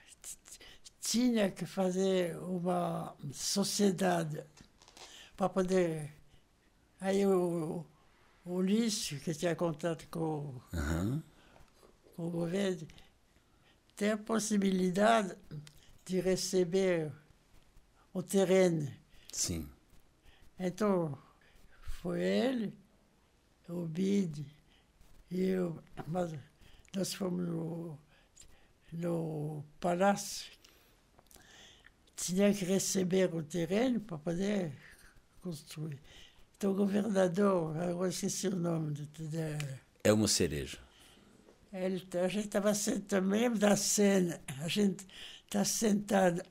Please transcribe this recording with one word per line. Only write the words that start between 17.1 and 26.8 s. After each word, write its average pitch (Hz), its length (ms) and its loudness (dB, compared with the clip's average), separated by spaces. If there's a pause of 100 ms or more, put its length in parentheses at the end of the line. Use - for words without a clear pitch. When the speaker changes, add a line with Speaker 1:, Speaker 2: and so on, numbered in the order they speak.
Speaker 1:
o 185 120 -4
terreno. 180 680 4 (400)
Speaker 2:
Sim. 80 380 -4 (880)
Speaker 1:
Então, 180 580 0 (840)
foi 175 200 -4
ele, 214 520 0 (960)
o 175 160 -6
Bide 170 600 -2 (840)
e 180 180 -2
eu, 175 320 -2 (260)
mas 170 260 -2 (640)